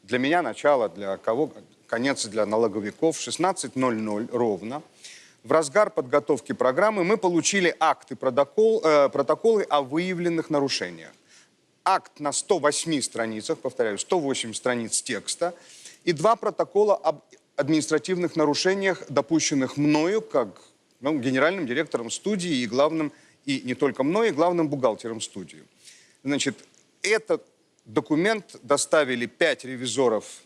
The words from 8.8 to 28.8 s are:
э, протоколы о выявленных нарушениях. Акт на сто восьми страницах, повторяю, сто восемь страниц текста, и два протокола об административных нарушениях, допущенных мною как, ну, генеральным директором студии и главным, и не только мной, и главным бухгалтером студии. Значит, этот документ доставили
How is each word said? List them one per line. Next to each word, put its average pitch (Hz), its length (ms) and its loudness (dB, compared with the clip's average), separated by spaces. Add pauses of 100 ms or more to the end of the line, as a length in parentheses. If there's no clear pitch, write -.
э, 147 280 6
протоколы 185 540 2
о 143 180 2
выявленных 170 680 -2
нарушениях. 95 640 -4 (760)
Акт - 340 0
на 143 140 -4
сто - 260 0
восьми 147 420 0
страницах, 113 560 -4
повторяю, 110 400 -2
сто 185 220 0
восемь 127 340 -4
страниц 117 480 -2
текста, 170 540 -6 (480)
и 175 80 0
два 180 240 2
протокола 202 600 0
об 151 260 -4 (340)
административных 156 800 0
нарушениях, 185 760 0
допущенных 143 680 0
мною 151 460 2
как, 131 280 -2 (500)
ну, 147 180 -2
генеральным 135 480 2
директором 123 460 -4
студии 180 400 -4
и 123 160 0
главным, 147 440 0 (340)
и 135 160 -2
не 127 120 -6
только 135 300 0
мной, 208 260 2
и - 20 0
главным 165 360 2
бухгалтером 117 520 -2
студии. 82 440 -14 (600)
Значит, 139 340 -2 (440)
этот 202 420 0 (420)
документ 165 760 -2
доставили 131 640 0